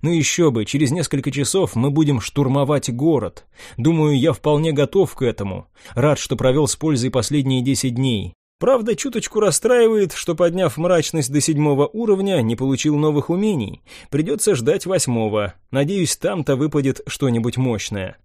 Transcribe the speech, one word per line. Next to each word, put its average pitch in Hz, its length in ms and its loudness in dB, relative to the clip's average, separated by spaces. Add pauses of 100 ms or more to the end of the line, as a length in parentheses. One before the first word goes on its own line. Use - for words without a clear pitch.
Ну 151 80 0
еще 165 400 2
бы, 113 160 0
через 139 240 0
несколько 143 400 -2
часов 143 460 -2
мы 127 160 2
будем 143 280 2
штурмовать 139 720 0
город. 123 540 -2 (320)
Думаю, 151 400 2
я 160 160 2
вполне 151 380 0
готов 147 420 2
к - 80 -6
этому. 101 460 -4 (260)
Рад, 139 240 2
что - 180 -6
провел 131 320 2
с - 80 -2
пользой 131 360 -2
последние 131 500 0
десять 131 320 -2
дней. 117 400 -2 (260)
Правда, 226 360 2
чуточку 226 440 -6
расстраивает, 214 760 2
что, - 200 -6
подняв 175 440 0
мрачность 160 540 0
до 147 80 2
седьмого 143 460 2
уровня, 196 560 0
не 113 140 0
получил 135 420 0
новых 147 320 0
умений. 175 540 -2 (260)
Придется 160 460 0
ждать 143 320 0
восьмого. 110 680 -2 (160)
Надеюсь, 151 480 -2
там-то 165 380 -2
выпадет 139 500 -2
что-нибудь 120 520 -2
мощное. 107 680 -4